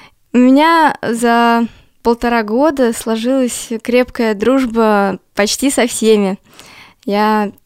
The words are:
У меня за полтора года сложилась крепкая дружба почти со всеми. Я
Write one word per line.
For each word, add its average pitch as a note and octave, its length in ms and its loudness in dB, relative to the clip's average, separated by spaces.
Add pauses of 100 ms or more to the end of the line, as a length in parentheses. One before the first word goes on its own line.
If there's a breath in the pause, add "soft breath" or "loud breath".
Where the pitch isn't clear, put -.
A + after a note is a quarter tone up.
(320 loud breath)
У A#3+ 60 2
меня D4 640 4
за A#3 640 0 (360 soft breath)
полтора A#3 420 -2
года B3 500 0
сложилась A#3+ 760 -4 (140)
крепкая A#3+ 500 -2
дружба A3 840 0 (160)
почти G#3+ 360 -2
со B3+ 160 0
всеми. G#3 520 0 (680 loud breath)
Я G#3 480 -2 (140)